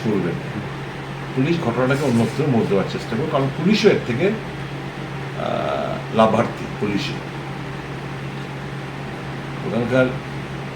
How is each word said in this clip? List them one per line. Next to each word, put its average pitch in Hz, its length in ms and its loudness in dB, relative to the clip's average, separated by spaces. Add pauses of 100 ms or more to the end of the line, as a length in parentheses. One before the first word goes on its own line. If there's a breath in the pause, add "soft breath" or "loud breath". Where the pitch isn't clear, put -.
করবে 98 280 2
না। - 140 -4 (920)
পুলিশ 147 200 4 (100)
ঘটনাটাকে 131 380 2
অন্যত্র 117 440 4
মোড় 113 180 6
দেওয়ার 95 260 4
চেষ্টা 101 260 -4
করবে, - 140 0
কারণ 139 160 2 (100)
পুলিশও 196 320 6
এর 135 180 6
থেকে, 123 220 2
আহ, - 1900 -4
লাভার্থী। 110 480 4 (140)
পুলিশও 101 380 0 (2500)
ওখানকার 120 400 4 (720)